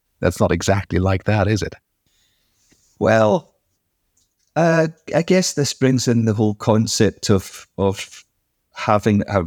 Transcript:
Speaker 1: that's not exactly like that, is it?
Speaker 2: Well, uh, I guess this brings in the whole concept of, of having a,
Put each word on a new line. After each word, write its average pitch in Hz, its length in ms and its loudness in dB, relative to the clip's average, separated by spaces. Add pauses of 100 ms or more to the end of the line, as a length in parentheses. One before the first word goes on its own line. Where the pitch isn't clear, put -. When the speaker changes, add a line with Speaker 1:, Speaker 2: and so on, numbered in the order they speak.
(200)
Speaker 1:
that's 90 200 -2
not 101 120 2
exactly 90 480 -2
like 95 260 -2
that, 104 220 0
is 107 140 -2
it? - 140 -10 (1200)
Speaker 2:
Well, 110 560 0 (1000)
uh, 160 320 2 (260)
I - 80 0
guess 180 320 0
this 143 200 -2
brings 131 340 0
in 117 180 2
the 110 80 2
whole 107 220 0
concept 110 760 0
of, - 380 -2 (100)
of - 480 -6 (480)
having 104 540 0
a, 98 200 -2